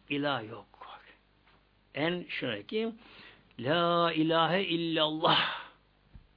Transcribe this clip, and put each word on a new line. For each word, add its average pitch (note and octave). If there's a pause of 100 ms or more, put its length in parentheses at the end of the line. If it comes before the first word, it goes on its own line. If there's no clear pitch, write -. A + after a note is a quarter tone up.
ilah C#3+
yok. A2+ (1200)
En E3+
şuna A2
ki A3+ (640)
la E3+
ilahe D#3+
illallah. E3 (720)